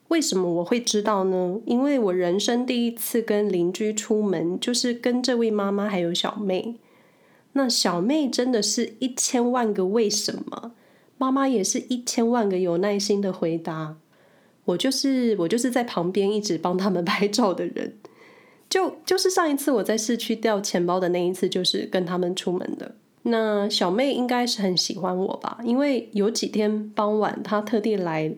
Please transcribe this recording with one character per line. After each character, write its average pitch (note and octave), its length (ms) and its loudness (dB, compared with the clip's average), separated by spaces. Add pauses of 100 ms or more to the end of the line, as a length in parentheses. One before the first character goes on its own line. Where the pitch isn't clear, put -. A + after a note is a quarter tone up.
为 E4 100 2
什 A3 200 0
么 F3+ 120 2
我 E3+ 140 0
会 A#3+ 160 0
知 G#3+ 220 0
道 G3+ 220 2
呢？ F#3 420 0
因 A#3+ 160 2
为 C#4+ 160 2
我 G3 160 2
人 F3+ 260 2
生 A#3+ 240 0
第 A#3+ 220 0
一 A#3 80 -2
次 - 260 -2
跟 G#3 300 2
邻 F3 200 2
居 G#3+ 220 -2
出 G#3+ 300 0
门， F3+ 360 0
就 B3 140 -2
是 A#3+ 220 0
跟 B3 280 0
这 B3+ 140 0
位 A3+ 140 2
妈 G3+ 200 0
妈 G3+ 160 0
还 G3 140 -2
有 E3+ 140 0
小 - 220 -2
妹。 G#3 400 -4 (800)
那 C4+ 120 2
小 F3 320 2
妹 C#4 280 2
真 B3 220 0
的 A#3 100 2
是 A3+ 380 -2
一 B3+ 160 -4
千 A#3+ 380 0
万 A#3 200 0
个 F#3 140 0
为 G#3 240 2
什 - 240 -2
么， - 380 -10 (460)
妈 C4 120 0
妈 C4+ 160 2
也 A#3 160 2
是 A#3+ 160 -2 (100)
一 B3 140 -4
千 A#3 260 0
万 A#3 200 2
个 F#3 100 0
有 F3 200 2
耐 G3+ 200 2
心 G3+ 220 0
的 F#3+ 120 0
回 E3 240 -2
答。 D#3+ 400 -6 (680)
我 F3+ 120 0
就 C4 140 0
是， B3+ 480 2
我 E3+ 100 0
就 A3 80 0
是 A#3+ 140 0
在 A#3+ 140 0
旁 F3+ 260 -2
边 G3 220 2
一 G#3+ 80 0
直 F3 180 -2
帮 F3+ 180 0
他 G3 140 2
们 F3 140 0
拍 G3 240 0
照 G#3 260 2
的 F3 120 -4
人。 - 300 -6 (720)
就， F#4 360 0
就 F#4 120 2
是 F#4+ 140 2
上 F4+ 180 4
一 C#4+ 60 2
次 C#4 160 0
我 A3 140 4
在 A3 120 0
市 A3 200 0
区 A#3 180 -2
掉 A3 260 0
钱 F#3 240 0
包 F3+ 140 2
的 F3+ 120 0
那 F3+ 160 2
一 F#3 60 0
次， F#3 160 0
就 F3+ 140 -2
是 - 240 0
跟 F#3 180 0
他 F3+ 140 -2
们 F3+ 160 0
出 F#3 160 -4
门 - 280 -4
的。 - 180 -14 (260)
那 G#3+ 480 2
小 F#3 200 2
妹 B3+ 220 2
应 B3 140 0
该 B3 200 2
是 A#3 140 -2
很 F#3 160 2
喜 - 220 -2
欢 F3+ 180 -2
我 F#3+ 220 -2
吧， - 260 -8
因 A#3+ 140 2
为 C#4 340 0
有 G3+ 160 2
几 A#3 180 -2
天 G#3+ 440 0
傍 G#3+ 280 0
晚， G3+ 240 0
她 G#3 200 0
特 G#3 180 0
地 G#3+ 160 0
来 D#3+ 420 -2